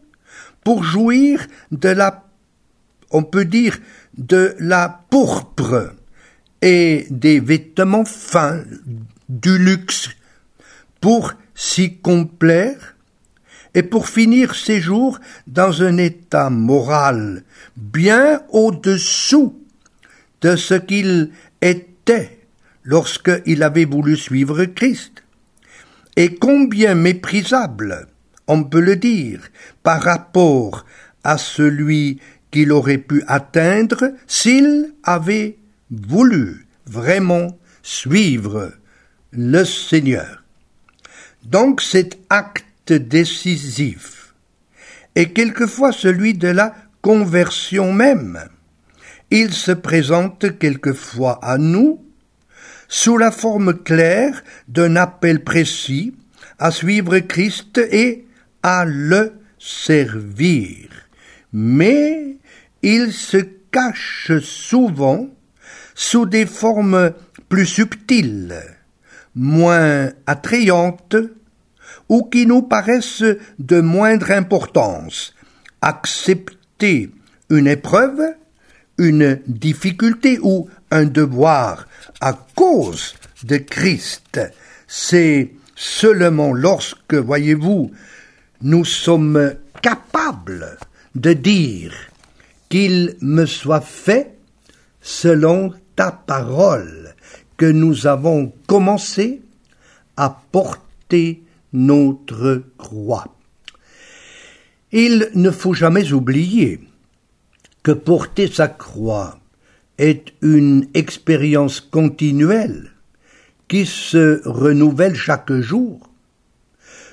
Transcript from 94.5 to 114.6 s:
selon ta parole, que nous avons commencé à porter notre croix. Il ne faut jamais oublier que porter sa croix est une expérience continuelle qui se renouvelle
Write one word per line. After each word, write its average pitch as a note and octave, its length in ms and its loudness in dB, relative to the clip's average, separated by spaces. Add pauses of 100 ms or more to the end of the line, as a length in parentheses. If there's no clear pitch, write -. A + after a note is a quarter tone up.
selon E3+ 720 0 (220)
ta F#3+ 160 -2
parole, F2 1040 -4 (420)
que D#3+ 80 2
nous D#3 420 2
avons C#3+ 460 0 (140)
commencé G3+ 720 0 (760)
à C#3+ 240 -4 (100)
porter E3+ 920 -2 (300)
notre C3+ 920 0 (140)
croix. G#2+ 580 -8 (1600)
Il A3+ 440 2
ne F3+ 160 4
faut F#3 220 -4
jamais E3 400 2
oublier C3+ 640 0 (1040)
que D#3 80 2
porter E3 600 -2
sa D#3 160 0
croix G#2 720 -10 (580)
est D3 440 0
une C#3+ 520 4
expérience D3 840 0
continuelle D3+ 1120 -2 (760)
qui F#3+ 180 0
se D#3 640 2
renouvelle D3 680 2